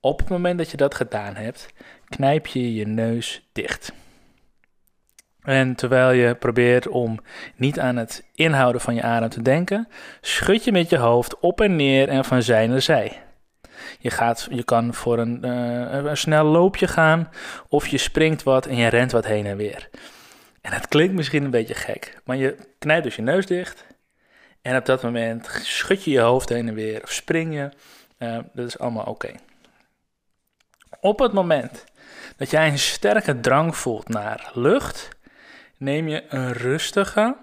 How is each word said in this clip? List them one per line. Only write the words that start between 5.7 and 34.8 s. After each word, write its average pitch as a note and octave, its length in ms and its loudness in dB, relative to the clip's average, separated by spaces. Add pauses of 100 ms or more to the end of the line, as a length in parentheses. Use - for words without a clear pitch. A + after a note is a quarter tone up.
terwijl B2+ 360 4
je A#2+ 240 6
probeert B2 540 2
om A2+ 320 -2 (360)
niet C#3+ 220 0
aan B2 180 0
het - 280 -8 (100)
inhouden C3+ 460 4
van A#2+ 140 -2
je A2+ 80 -2
adem A#2 260 0
te A#2 140 -8
denken, F3+ 460 0 (320)
schud - 440 0
je A#3+ 80 2
met F3 180 2
je E3+ 60 6
hoofd A#2+ 440 2
op F3+ 200 0
en G3 160 4
neer C3+ 320 4
en C3+ 160 2
van B2+ 180 2
zij A2+ 240 4
naar B2+ 140 2
zij. B2 420 0 (760)
Je B2 120 -4
gaat, A#2 400 -2
je A#2+ 140 -4
kan A#2+ 300 2
voor A#2 240 0
een, A#2 260 -2
eh, B2 600 -4
een D3 120 -2
snel D#3 280 4
loopje F3 440 4
gaan E3 420 2 (380)
of D3 180 0
je C#3 120 -2
springt D#3 440 2
wat C3 240 2
en B2+ 100 -4
je A#2 120 4
rent A#2+ 240 2
wat A#2 140 2
heen G#2+ 200 -2
en G2 100 -6
weer. G#2 320 -8 (720)
En - 120 -10
het - 160 -6
klinkt F3 260 4
misschien D3 300 -2
een C3+ 60 -4
beetje A2+ 240 -2
gek, - 500 -10
maar B2+ 120 -4
je C3+ 200 -2 (220)
knijpt D#3 260 0
dus A#2 120 -6
je A2+ 60 -8
neus F3 240 0
dicht - 400 -6 (760)
en B2+ 140 -2
op B2 100 0
dat C3 160 2
moment A#2 460 -4 (140)
schud - 420 -2
je D#3+ 60 -2
je C3+ 100 4
hoofd B2 280 4
heen A#2 200 -2
en A2 60 -6
weer G#2+ 280 -8
of - 100 -12
spring E3 420 -4
je. C#3+ 140 -6 (500)
Eh, A#2 200 -8 (140)
dat B2 140 -8
is - 120 -12
allemaal A2+ 260 -6
oké. G#2+ 260 -10 (1800)
Op G#3 120 2
het A#3+ 140 2
moment E3 520 0 (520)
dat C3+ 140 -8
jij D#3+ 180 4
een C#3+ 100 0
sterke G3+ 640 0
drang C#3+ 360 2
voelt A2+ 320 -6
naar G#2+ 460 -6
lucht, D#3+ 540 0 (680)